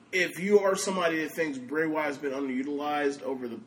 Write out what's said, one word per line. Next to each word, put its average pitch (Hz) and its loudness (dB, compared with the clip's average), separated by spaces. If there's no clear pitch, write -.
If 175 0
you 202 6
are 190 4
somebody 175 0
that 151 -4
thinks 156 -2
Bray 139 -2
Wyatt's 151 0
been 139 -4
underutilized 143 -2
over 127 -4
the, 113 -8